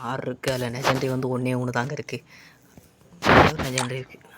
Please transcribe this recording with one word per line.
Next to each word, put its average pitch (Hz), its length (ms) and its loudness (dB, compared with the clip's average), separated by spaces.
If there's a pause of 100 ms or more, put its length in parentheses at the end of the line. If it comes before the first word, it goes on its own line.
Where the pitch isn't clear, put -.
ஆறு 131 220 -6
இருக்குது. 127 300 -4
அதில் 123 200 -4
லெஜெண்டரி 131 360 0
வந்து 127 200 -2
ஒண்ணே 127 260 0
ஒண்ணு 123 160 -2
தாங்க 123 240 -2
இருக்குது. - 280 -10 (1000)
ஒரே - 180 8
ஒரு 156 180 4
லெஜெண்டரி 127 400 -2
இருக்குது. - 260 -16 (140)